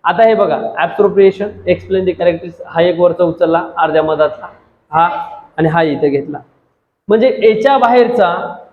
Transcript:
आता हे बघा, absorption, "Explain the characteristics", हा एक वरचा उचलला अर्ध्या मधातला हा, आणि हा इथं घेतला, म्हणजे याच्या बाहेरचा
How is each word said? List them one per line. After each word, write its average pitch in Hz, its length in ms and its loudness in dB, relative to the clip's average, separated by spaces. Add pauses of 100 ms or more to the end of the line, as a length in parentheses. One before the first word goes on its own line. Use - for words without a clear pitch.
आता 175 180 0
हे 226 120 4
बघा, 190 220 0
absorption, 196 920 0 (200)
"Explain 185 340 -2
the 185 120 -2
characteristics", 170 520 -4
हा 165 160 -2
एक 175 180 0
वरचा 175 240 2
उचलला 165 380 0 (140)
अर्ध्या 156 260 0
मधातला 151 460 -2 (420)
हा, 165 180 2 (480)
आणि 160 120 0
हा 165 140 0
इथं 147 260 0
घेतला, 143 300 -4 (720)
म्हणजे 220 200 2 (140)
याच्या 226 360 2
बाहेरचा 233 800 0 (160)